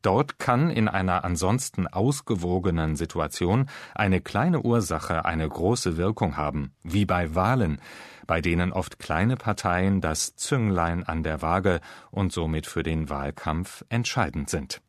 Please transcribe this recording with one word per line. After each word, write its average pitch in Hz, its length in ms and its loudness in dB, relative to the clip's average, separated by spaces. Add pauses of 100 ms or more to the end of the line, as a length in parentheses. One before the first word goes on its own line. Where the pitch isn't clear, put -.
Dort 110 360 2
kann 131 320 4
in 110 160 2
einer 92 380 0
ansonsten 92 640 0
ausgewogenen 90 1040 0
Situation 87 720 0 (260)
eine 95 260 2
kleine 151 400 0
Ursache 87 640 0
eine 80 240 0
große 87 480 0
Wirkung 90 400 0
haben, 73 360 -4 (120)
wie 95 220 2
bei 87 280 0
Wahlen, 92 460 2 (460)
bei 82 140 0
denen 87 320 2
oft - 280 -4
kleine 104 360 2
Parteien 98 640 2
das - 360 -2
Zünglein 90 680 2
an 80 220 -2
der 78 180 -2
Waage 90 380 2 (320)
und 95 200 0
somit 80 340 -2
für 80 180 -4
den 80 240 -2
Wahlkampf 76 800 -6
entscheidend 113 600 -2
sind. - 400 -6